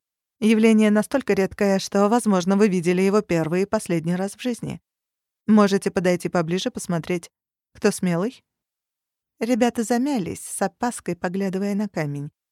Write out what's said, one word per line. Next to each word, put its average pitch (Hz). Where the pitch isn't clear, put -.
Явление 220
настолько 214
редкое, 196
что, 202
возможно, 196
вы 214
видели 180
его 196
первый 170
и 196
последний 175
раз 190
в -
жизни. 226
Можете 202
подойти 180
поближе, 175
посмотреть. 175
Кто -
смелый?" 185
Ребята 240
замялись, 240
с -
опаской 196
поглядывая 190
на 208
камень. 147